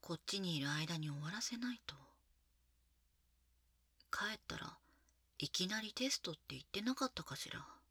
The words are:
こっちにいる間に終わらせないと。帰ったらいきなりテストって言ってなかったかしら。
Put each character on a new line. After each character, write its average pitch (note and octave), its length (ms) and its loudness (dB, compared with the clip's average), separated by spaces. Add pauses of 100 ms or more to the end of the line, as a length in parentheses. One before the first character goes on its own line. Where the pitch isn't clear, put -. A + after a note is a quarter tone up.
こ E3+ 140 -2
っ - 100 -8
ち G3 140 0
に F3 180 4
い C#3 40 4
る C#3+ 100 4
間 D#3+ 260 2
に D3+ 120 2
終 C#3+ 120 -2
わ D3+ 80 -2
ら G#3+ 120 -2
せ A#3+ 160 -2
な B3 160 0
い - 120 -8
と。 D3 100 -8 (2250)
帰 G#3+ 240 2
っ - 120 -12
た - 100 -4
ら - 220 -8 (580)
い - 120 0
き F#3 180 2
な G#3+ 120 0
り A3 140 -4
テ C4 160 2
ス - 140 2
ト E3+ 80 -2
っ - 20 -4
て - 60 -10 (100)
言 C3+ 120 -6
っ - 20 -16
て - 180 -4
な B3 140 4
か - 100 2
っ - 80 0
た - 80 -4
か C3+ 140 -4
し - 160 -6
ら。 - 120 -6 (280)